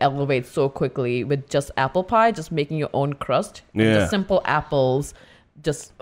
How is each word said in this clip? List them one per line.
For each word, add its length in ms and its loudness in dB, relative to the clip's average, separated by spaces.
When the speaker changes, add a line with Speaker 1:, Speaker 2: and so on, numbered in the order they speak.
Speaker 1:
elevate 460 0
so 220 0
quickly 560 -2
with 260 -4
just 260 -2
apple 280 0
pie, 280 2
just 200 -10
making 260 -2
your 160 -2
own 200 0
crust. 480 -4
And 80 2
Speaker 2:
Yeah. 160 6
Speaker 1:
just 120 2
simple 360 0
apples, 680 0
just 400 -6